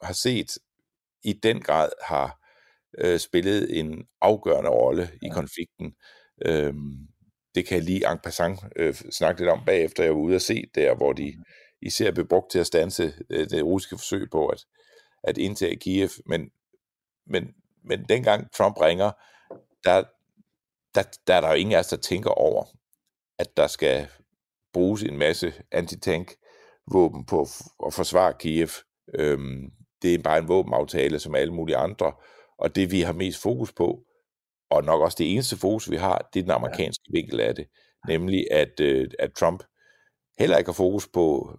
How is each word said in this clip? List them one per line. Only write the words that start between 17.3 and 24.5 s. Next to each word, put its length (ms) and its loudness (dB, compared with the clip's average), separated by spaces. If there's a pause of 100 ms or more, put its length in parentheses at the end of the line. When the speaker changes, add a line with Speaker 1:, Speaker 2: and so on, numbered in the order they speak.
Speaker 1:
men 240 -4
dengang 420 2
Trump 300 2
ringer, 300 4 (720)
der, 200 4 (920)
der, 80 2 (240)
der 60 6
er 80 8
der 80 6
jo 60 6
ingen 200 2
af 40 8
os, 80 0
der 100 -4
tænker 320 -2
over, 360 2 (720)
at 180 -4
der 100 4
skal 400 0 (680)